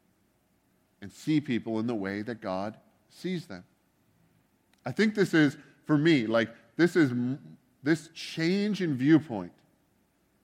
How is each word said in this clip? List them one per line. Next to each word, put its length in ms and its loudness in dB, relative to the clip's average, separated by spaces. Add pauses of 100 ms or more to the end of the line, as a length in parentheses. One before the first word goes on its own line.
(1000)
and 100 -14
see 280 -2
people 400 -4
in 60 -4
the 100 -4
way 280 -6
that 180 -12
God 360 -8 (320)
sees 360 -8
them. 180 -18 (1200)
I 60 -8
think 220 2
this 200 0
is, 240 4 (280)
for 120 2
me, 280 4
like, 240 2 (260)
this 200 2
is 160 4
m-, 460 -6 (260)
this 320 -2
change 680 -2
in 140 -2
viewpoint 560 2 (920)